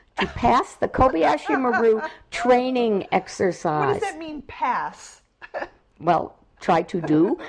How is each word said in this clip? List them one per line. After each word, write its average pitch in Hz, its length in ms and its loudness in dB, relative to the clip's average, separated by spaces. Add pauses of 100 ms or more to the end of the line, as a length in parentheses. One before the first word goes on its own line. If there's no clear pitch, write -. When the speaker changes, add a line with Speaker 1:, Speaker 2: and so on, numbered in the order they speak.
(200)
Speaker 1:
to 202 80 -2
pass 240 480 0
the - 120 -2
Kobayashi 294 720 2
Maru 226 400 2 (160)
Speaker 2:
<laughs> - 140 -20
Speaker 1:
training 247 840 0
exercise. 165 800 0
Speaker 2:
What - 60 -6
does 392 120 -4
that 311 60 -16
mean, 311 240 -12
pass? - 800 -8 (300)
<laughs> - 80 -10 (400)
Speaker 1:
Well, 160 360 0 (240)
try 170 220 2
to 175 180 -6
do. 160 380 2 (100)